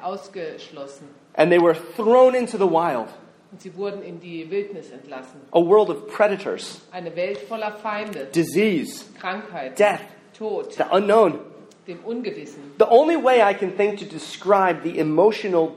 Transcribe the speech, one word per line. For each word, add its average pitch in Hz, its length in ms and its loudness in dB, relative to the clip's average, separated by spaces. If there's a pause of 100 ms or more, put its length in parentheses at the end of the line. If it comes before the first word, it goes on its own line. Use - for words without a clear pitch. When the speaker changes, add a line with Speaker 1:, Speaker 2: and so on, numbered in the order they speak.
Speaker 1:
ausgeschlossen. 156 1040 -12 (280)
Speaker 2:
And 160 180 4
they 175 80 6
were 170 140 6 (220)
thrown 247 380 6
into 240 220 -2
the 196 80 0
wild. 160 440 0 (440)
Speaker 1:
Und 185 80 -20
sie 180 160 -18
wurden 196 260 -8
in 175 180 -14
die 165 300 -14
Wildnis 196 400 -8
entlassen. 135 500 -18 (120)
Speaker 2:
A 170 80 4
world 180 300 4
of - 180 -10
predators. 190 720 -2 (120)
Speaker 1:
Eine 170 220 -12
Welt 190 320 -6
voller 214 260 -8
Feinde. 208 520 -10 (100)
Speaker 2:
Disease. 170 680 0 (160)
Speaker 1:
Krankheit. 175 580 -10
Speaker 2:
Death. 196 220 2 (360)
Speaker 1:
Tod. 208 360 -8
Speaker 2:
The - 180 -2
unknown. 202 500 4 (460)
Speaker 1:
Dem 170 180 -16
Ungewissen. 196 760 -12
Speaker 2:
The - 120 6
only 302 320 6
way 247 200 6
I 202 120 4
can 196 220 -4
think 202 220 0
to 190 80 -12
describe 180 760 0
the 160 160 -6
emotional 165 800 2